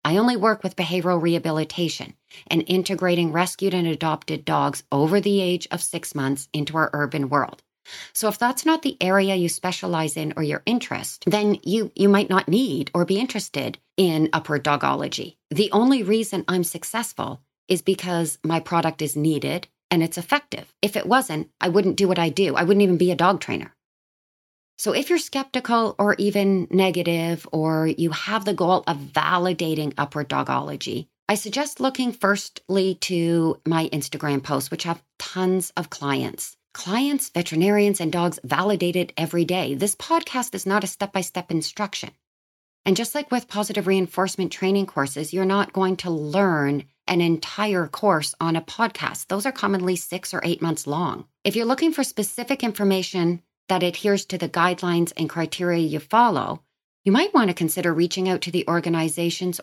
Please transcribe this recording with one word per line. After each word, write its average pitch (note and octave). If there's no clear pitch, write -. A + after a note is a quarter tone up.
I D#3
only A#3+
work G#3+
with F#3
behavioral F3
rehabilitation D#3+
and D#3+
integrating F3+
rescued F3+
and F3
adopted D#3
dogs C#3+
over D#3
the G3+
age F3+
of F3
six -
months C#3
into D3+
our D#3
urban C#3+
world. C#3
So -
if G3+
that's B3
not D#4+
the -
area F#3+
you F3
specialize F3
in D#3+
or D#3+
your D3
interest, -
then G#3
you, G#3
you G3
might G3+
not F#3
need E3
or F3
be F#3+
interested G3
in D#3
upward D3+
dogology. C#3
The -
only B3
reason G#3
I'm E3+
successful -
is F#3
because F3
my D#3+
product E3
is D3
needed D3+
and E3+
it's E3
effective. -
If G3+
it -
wasn't, A#3
I -
wouldn't F3+
do G3
what F3+
I E3
do. E3+
I F3
wouldn't G3+
even F3+
be F3+
a F3
dog F3
trainer. -
So -
if C#4+
you're F4
skeptical B3
or G3+
even G3
negative, E3+
or D#3+
you D#3+
have G3+
the G3+
goal F3+
of C#3
validating D#3
upward D3
dogology, C#3
I G#3
suggest G#3+
looking B3+
firstly F#3+
to E3+
my D#3+
Instagram C#3+
posts, C3+
which -
have E3+
tons F#3
of F3
clients. -
Clients, C4+
veterinarians, G3
and D#3+
dogs F3
validate F3
it F3
every E3
day. D#3+
This F#3+
podcast -
is F#3+
not G3
a G3+
step-by-step F#3+
instruction. F#3
And F#3+
just A3+
like D4
with B3
positive G#3
reinforcement F#3
training F#3+
courses, C#3+
you're F#3
not G3
going F#3+
to F3+
learn D3+
an F3
entire E3+
course D#3+
on E3
a D#3+
podcast. -
Those G3+
are C4
commonly F#3
six -
or F3
eight -
months D#3+
long. D3+
If G3+
you're A#3
looking C4+
for C#4+
specific A#3+
information F#3
that F#3
adheres G3
to F#3
the E3+
guidelines F3
and D#3+
criteria E3+
you D3+
follow, G#3+
you G3
might F4
want A#3
to F3
consider E3+
reaching F3
out F3+
to F3
the F3
organizations E3+